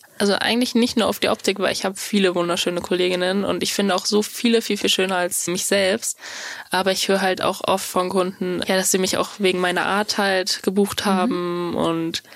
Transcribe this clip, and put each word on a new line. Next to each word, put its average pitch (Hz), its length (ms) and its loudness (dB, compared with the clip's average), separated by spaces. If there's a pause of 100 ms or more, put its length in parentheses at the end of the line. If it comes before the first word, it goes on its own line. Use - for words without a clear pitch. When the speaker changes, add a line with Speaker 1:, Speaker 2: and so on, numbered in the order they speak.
(180)
Speaker 1:
Also 202 160 2
eigentlich 233 400 0
nicht 240 220 2
nur 202 100 4
auf 208 140 0
die - 80 2
Optik, 196 320 0
weil 180 120 2
ich - 120 -4
habe 190 120 -2
viele 190 380 2
wunderschöne 175 460 0
Kolleginnen 180 640 0
und 180 180 -2
ich - 100 -2
finde 202 220 2
auch 185 120 -2
so 208 160 2
viele 226 400 2
viel, 208 140 -2
viel 196 140 0
schöner 190 260 0
als 175 300 -2
mich 175 200 -2
selbst. 196 500 0 (540)
Aber 190 220 2
ich - 160 -2
höre 196 120 4
halt 185 220 0
auch - 240 -2
oft 190 200 0
von 180 220 -2
Kunden, 185 580 -2
ja, 190 100 2
dass 190 140 0
sie 196 80 4
mich 185 200 0
auch 180 100 -2 (100)
wegen 185 220 2
meiner 175 260 0
Art 202 320 0
halt 190 440 0
gebucht 196 400 0
Speaker 2:
Mhm. 208 80 0
Speaker 1:
haben. 175 640 0
Und 165 480 -2 (140)